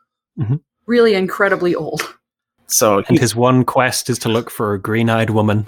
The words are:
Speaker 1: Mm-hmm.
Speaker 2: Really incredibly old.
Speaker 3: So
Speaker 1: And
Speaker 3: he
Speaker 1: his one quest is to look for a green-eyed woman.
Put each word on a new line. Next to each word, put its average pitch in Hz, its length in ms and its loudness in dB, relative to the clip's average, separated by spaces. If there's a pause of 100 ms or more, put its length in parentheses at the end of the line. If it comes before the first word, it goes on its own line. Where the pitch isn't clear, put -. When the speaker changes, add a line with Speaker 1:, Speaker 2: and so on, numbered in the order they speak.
(400)
Speaker 1:
Mm-hmm. 123 160 -4 (300)
Speaker 2:
Really 233 280 2
incredibly 185 640 0
old. - 400 -8 (520)
Speaker 3:
So 107 320 2
Speaker 1:
And - 180 2
Speaker 3:
he - 20 -
Speaker 1:
his 110 160 0
one 127 300 4
quest 127 440 -2
is 120 100 -2
to 120 100 -4
look 113 200 -2
for 104 240 -4
a 98 60 -4
green-eyed 113 520 0
woman. 107 360 0